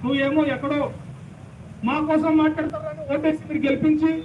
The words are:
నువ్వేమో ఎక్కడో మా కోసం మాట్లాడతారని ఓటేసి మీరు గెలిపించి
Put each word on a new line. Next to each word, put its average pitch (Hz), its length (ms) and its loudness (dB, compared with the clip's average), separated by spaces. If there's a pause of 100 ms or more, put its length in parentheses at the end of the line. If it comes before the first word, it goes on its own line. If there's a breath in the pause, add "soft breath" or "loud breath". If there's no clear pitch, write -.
నువ్వేమో 277 380 2 (140)
ఎక్కడో 285 240 -2 (1080)
మా 269 60 0 (140)
కోసం 311 220 4 (120)
మాట్లాడతారని 311 600 -2 (100)
ఓటేసి 311 360 0
మీరు 302 180 -2
గెలిపించి 311 440 4 (140)